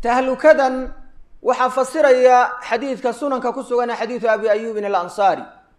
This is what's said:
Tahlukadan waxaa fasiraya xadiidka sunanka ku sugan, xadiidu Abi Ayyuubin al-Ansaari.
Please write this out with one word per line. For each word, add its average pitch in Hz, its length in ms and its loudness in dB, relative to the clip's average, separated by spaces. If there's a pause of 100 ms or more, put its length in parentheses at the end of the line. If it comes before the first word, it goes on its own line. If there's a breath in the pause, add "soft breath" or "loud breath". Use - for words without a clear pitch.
Tahlukadan 262 880 2 (520)
waxaa 247 280 0
fasiraya 254 800 4 (180)
xadiidka 240 440 -4
sunanka 254 400 -4
ku 262 100 -8
sugan, 240 300 -2
xadiidu 220 360 -4
Abi 214 200 0
Ayyuubin 214 360 -2
al-Ansaari. 180 580 0 (360)